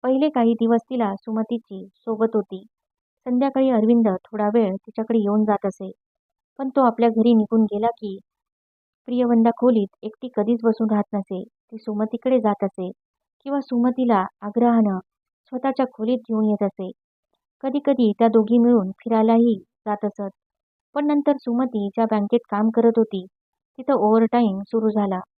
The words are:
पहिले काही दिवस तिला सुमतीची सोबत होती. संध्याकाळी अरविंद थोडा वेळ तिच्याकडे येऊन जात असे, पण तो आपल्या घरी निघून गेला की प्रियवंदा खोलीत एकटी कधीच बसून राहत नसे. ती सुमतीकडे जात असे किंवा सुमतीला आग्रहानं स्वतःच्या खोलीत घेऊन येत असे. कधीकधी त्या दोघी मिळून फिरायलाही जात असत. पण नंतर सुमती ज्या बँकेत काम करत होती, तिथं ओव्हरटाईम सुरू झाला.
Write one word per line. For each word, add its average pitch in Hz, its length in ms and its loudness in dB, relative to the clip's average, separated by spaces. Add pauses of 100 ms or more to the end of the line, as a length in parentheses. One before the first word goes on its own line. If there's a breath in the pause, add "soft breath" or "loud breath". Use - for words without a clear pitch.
पहिले 269 240 0
काही 233 260 2
दिवस 233 260 0 (100)
तिला 226 240 -2
सुमतीची 220 720 -8 (100)
सोबत 226 380 -4
होती. 196 300 -6 (640)
संध्याकाळी 262 440 0
अरविंद 226 380 4 (160)
थोडा 208 300 -4
वेळ 208 220 0
तिच्याकडे 226 420 -4
येऊन 208 260 0
जात 208 220 -2
असे, 190 240 -8 (680)
पण 269 100 -6
तो 262 160 2
आपल्या 233 260 2
घरी 226 240 4
निघून 220 300 2
गेला 214 280 -2
की 202 260 -12 (920)
प्रियवंदा 240 500 2
खोलीत 226 440 2
एकटी 214 340 -12
कधीच 220 260 0
बसून 220 280 0
राहत 208 240 -2
नसे. 196 280 -6
ती - 360 -20
सुमतीकडे 220 640 -2
जात 208 240 -2
असे 185 260 -8 (560)
किंवा 277 140 -4
सुमतीला 240 640 0 (160)
आग्रहानं 214 580 2 (540)
स्वतःच्या 262 420 -2
खोलीत 233 260 -2
घेऊन 220 240 -2
येत 214 180 0
असे. 196 280 -6 (760)
कधीकधी 262 540 2
त्या 233 100 4
दोघी 226 300 2
मिळून 233 400 4
फिरायलाही 226 600 2 (280)
जात 208 180 -4
असत. 202 260 -8 (640)
पण 294 120 -2
नंतर 294 300 2
सुमती 240 520 -4
ज्या 226 220 -2
बँकेत 220 400 -2
काम 214 200 0
करत 226 280 2
होती, 202 260 -2 (540)
तिथं 269 160 -2
ओव्हरटाईम 220 680 2
सुरू 220 280 -2
झाला. 196 300 -2 (200)